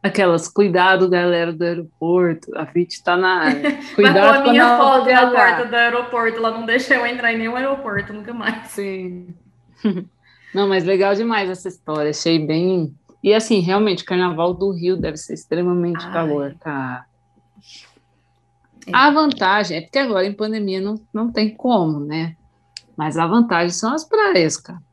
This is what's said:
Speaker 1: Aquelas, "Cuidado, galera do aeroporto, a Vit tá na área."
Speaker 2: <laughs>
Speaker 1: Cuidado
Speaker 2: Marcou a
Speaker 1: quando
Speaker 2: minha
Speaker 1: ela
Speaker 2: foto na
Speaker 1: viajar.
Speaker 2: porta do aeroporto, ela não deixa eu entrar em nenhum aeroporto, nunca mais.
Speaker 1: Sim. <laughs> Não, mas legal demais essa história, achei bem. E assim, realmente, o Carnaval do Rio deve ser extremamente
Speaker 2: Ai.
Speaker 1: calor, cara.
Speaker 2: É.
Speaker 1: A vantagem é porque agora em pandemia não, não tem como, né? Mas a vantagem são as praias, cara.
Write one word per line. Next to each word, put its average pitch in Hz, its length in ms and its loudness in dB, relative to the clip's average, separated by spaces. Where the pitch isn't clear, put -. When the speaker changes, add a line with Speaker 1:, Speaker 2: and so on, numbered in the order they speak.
Speaker 1:
Aquelas, 185 460 2
"Cuidado, 185 600 4
galera 175 420 2
do 160 100 -6
aeroporto, 170 920 -2
a 160 80 -6
Vit - 400 -4
tá 175 120 0
na 185 260 0
área." 285 420 0
Speaker 2:
<laughs> - 100 -16
Speaker 1:
Cuidado 202 220 4
Speaker 2:
Marcou 277 160 8
a 277 100 4
Speaker 1:
quando 262 100 4
Speaker 2:
minha 240 100 6
Speaker 1:
ela 240 160 6
Speaker 2:
foto 262 200 6
na 240 60 2
Speaker 1:
viajar. 254 260 6
Speaker 2:
porta 247 120 -2
do 233 80 -4
aeroporto, 233 640 0
ela 226 140 0
não 226 140 -8
deixa 254 280 0
eu 240 120 0
entrar 240 260 -2
em 226 60 -4
nenhum 226 180 -6
aeroporto, 254 560 -4
nunca 214 200 -14
mais. 226 360 -8
Speaker 1:
Sim. 180 680 -10
<laughs> 196 260 -4
Não, 196 160 -2
mas 190 140 0
legal 196 320 0
demais 214 340 -2
essa 185 200 -10
história, 151 420 -6
achei 156 340 -2
bem. 165 480 -2
E 196 100 4
assim, 220 280 2
realmente, 190 420 0
o - 40 -14
Carnaval 180 460 0
do 190 200 -4
Rio 180 240 -2
deve 156 200 -6
ser - 180 -12
extremamente 175 680 -2
Speaker 2:
Ai. - 80 -14
Speaker 1:
calor, 147 460 -4
cara. 131 460 -10
Speaker 2:
É. - 80 -14
Speaker 1:
A 277 200 6
vantagem 208 680 0
é - 20 -6
porque 262 200 -4
agora 202 260 0
em 208 60 -6
pandemia 208 480 -4
não, 208 160 -4
não 226 160 -4
tem 214 240 -2
como, 170 460 0
né? 160 340 -6
Mas 156 200 -4
a 170 120 0
vantagem 185 420 2
são 220 240 -4
as 320 100 -6
praias, 359 520 2
cara. - 260 -18